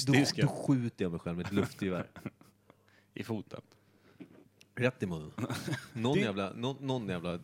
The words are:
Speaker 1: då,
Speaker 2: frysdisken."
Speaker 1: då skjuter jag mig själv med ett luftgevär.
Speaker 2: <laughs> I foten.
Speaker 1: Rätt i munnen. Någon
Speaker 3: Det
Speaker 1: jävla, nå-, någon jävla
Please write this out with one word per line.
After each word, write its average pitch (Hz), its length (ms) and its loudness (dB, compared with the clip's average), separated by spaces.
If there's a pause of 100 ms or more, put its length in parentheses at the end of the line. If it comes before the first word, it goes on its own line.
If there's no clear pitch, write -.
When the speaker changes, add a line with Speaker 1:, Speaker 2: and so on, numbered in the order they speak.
Speaker 1:
då, 143 60 6
Speaker 2:
frysdisken." 143 340 6
Speaker 1:
då - 60 2
skjuter 120 520 2
jag 87 60 0
mig 82 80 -4
själv 87 180 -4
med 87 80 -2
ett - 60 -4
luftgevär. 92 640 0
Speaker 2:
<laughs> - 1000 -18
I - 100 -8
foten. - 380 -8 (1120)
Speaker 1:
Rätt 123 280 0
i - 20 0
munnen. 78 260 -6 (640)
Någon 120 240 2
Speaker 3:
Det - 60 4
Speaker 1:
jävla, 98 300 -2
nå-, 131 260 -4
någon 131 300 -2
jävla 87 340 -2